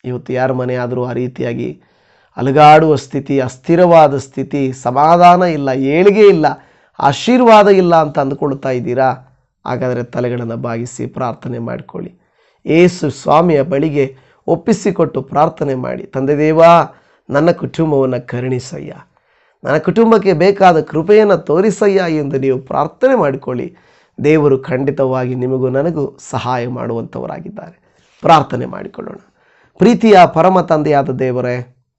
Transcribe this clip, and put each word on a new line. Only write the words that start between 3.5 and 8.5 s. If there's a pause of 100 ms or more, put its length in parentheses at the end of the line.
ಸ್ಥಿತಿ,
ಸಮಾಧಾನ
ಇಲ್ಲ,
ಏಳಿಗೆ
ಇಲ್ಲ, (540)
ಆಶೀರ್ವಾದ
ಇಲ್ಲ
ಅಂತ
ಅಂದ್ಕೊಳ್ತಾ